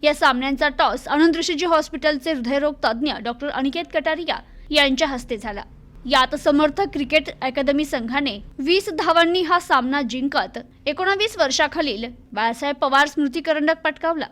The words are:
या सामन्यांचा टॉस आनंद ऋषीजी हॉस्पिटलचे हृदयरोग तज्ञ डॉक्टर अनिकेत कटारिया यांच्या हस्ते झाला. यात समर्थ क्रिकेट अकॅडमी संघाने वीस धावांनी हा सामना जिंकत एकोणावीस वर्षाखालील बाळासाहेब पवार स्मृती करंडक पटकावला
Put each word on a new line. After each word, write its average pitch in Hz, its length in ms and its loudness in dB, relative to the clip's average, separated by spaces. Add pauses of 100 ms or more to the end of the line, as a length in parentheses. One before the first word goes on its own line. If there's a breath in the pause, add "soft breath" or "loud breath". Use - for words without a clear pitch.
या 294 120 4
सामन्यांचा 269 540 2
टॉस 262 380 0
आनंद 311 300 4
ऋषीजी 330 280 -2
हॉस्पिटलचे 311 680 0
हृदयरोग 277 400 -2 (120)
तज्ञ 240 280 0 (100)
डॉक्टर 240 260 -6
अनिकेत 277 440 -4
कटारिया 311 460 -2 (320 soft breath)
यांच्या 285 360 2
हस्ते 254 300 -6
झाला. 202 260 -10 (420)
यात 262 300 2
समर्थ 294 460 2 (120)
क्रिकेट 285 360 0 (120)
अकॅडमी 277 440 0
संघाने 254 520 -4 (220)
वीस 359 380 2
धावांनी 339 440 4
हा 349 180 2
सामना 277 420 0
जिंकत 254 580 -4 (260 soft breath)
एकोणावीस 392 520 0
वर्षाखालील 285 680 0 (280)
बाळासाहेब 233 420 -2
पवार 285 320 4
स्मृती 294 340 -2
करंडक 311 420 0
पटकावला 320 480 -2